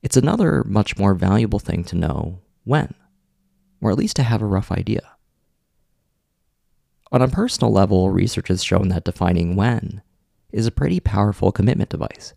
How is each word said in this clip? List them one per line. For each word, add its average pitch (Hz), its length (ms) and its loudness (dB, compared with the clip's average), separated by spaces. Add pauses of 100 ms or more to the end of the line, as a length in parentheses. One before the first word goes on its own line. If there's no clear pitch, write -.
It's - 140 -2
another, 156 500 2
much 101 320 -2
more 98 160 4
valuable 98 460 2
thing 85 240 -4
to - 140 -4
know 85 420 -4 (240)
when, 143 300 -2 (880)
or 110 100 2
at 95 60 0
least - 180 -2
to 139 80 2
have 117 180 0
a 110 40 -2
rough 98 260 0
idea. 92 300 -2 (2000)
On 127 100 4
a 131 60 4
personal 165 420 0
level, 98 420 4
research 92 360 0
has 90 160 0
shown 95 240 2
that 92 160 0
defining 90 540 0
when 110 440 -2 (520)
is 110 120 -2
a 113 60 0
pretty 165 300 -2
powerful 101 500 0
commitment - 380 0
device. - 480 -10